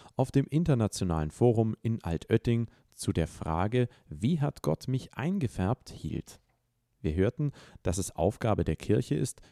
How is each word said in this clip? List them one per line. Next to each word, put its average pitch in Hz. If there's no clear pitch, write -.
auf 131
dem 139
Internationalen 101
Forum 113
in 113
Altötting 117
zu -
der 85
Frage, 104
"Wie 127
hat -
Gott -
mich 127
eingefärbt?", 123
hielt. -
Wir 78
hörten, 120
dass 92
es 92
Aufgabe 95
der 78
Kirche 131
ist, -